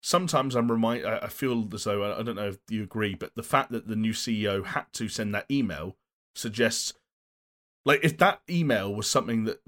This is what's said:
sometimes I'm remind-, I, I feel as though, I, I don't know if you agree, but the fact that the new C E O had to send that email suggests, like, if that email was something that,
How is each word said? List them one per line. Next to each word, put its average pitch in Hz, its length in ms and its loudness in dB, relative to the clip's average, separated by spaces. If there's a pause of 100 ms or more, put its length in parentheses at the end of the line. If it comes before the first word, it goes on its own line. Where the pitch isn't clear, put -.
sometimes 143 540 2
I'm 120 140 4
remind-, 113 360 2
I, 110 120 0
I 107 100 -6
feel 117 440 -2
as 104 120 -8
though, 101 180 0
I, 101 160 -2
I 110 60 -4
don't 113 120 -6
know 101 120 -4
if 98 100 -8 (100)
you 110 140 -2
agree, 104 320 -2
but - 220 -10
the 117 80 -8
fact - 260 0
that 117 160 -6
the 110 100 -4
new 110 160 0
C 107 300 -2
E 104 60 2
O 98 160 0
had - 300 -6
to 113 140 -6
send 104 260 -4
that 101 140 -2
email 95 480 -2 (380)
suggests, 113 600 0 (880)
like, 139 180 6
if 160 140 4
that 185 320 4
email 123 460 2
was 104 160 -4
something 113 340 2
that, - 240 -4